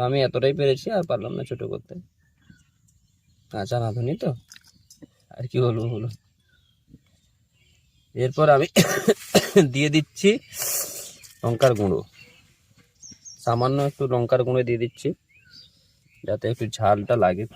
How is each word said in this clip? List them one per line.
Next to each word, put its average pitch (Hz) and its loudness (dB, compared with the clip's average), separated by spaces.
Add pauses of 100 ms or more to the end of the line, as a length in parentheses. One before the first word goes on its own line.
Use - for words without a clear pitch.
আমি 139 -2
এতটাই 135 0
পেরেছি, 135 0 (100)
আর 180 -2
পারলাম 120 -6
না - -8
ছোট 120 -8 (100)
করতে, - -12 (1600)
কাঁচা 107 -4
রাঁধুনি 120 -4
তো, 165 -2 (1080)
আর 123 -10
কি 123 -2
বলবো 113 0
বলো। 110 -6 (2000)
এরপর 131 0 (100)
আমি 151 2 (100)
<coughs> - 4
দিয়ে 147 0
দিচ্ছি 160 2 (1120)
লঙ্কার 120 2
গুঁড়ো, 98 0 (1400)
সামান্য 123 0 (120)
একটু - -8 (100)
লঙ্কার 123 2
গুঁড়ো 127 0
দিয়ে 117 -2
দিচ্ছি, - -8 (1160)
যাতে 104 -6
একটু 117 -6 (120)
ঝালটা 104 2 (100)
লাগে 92 0 (120)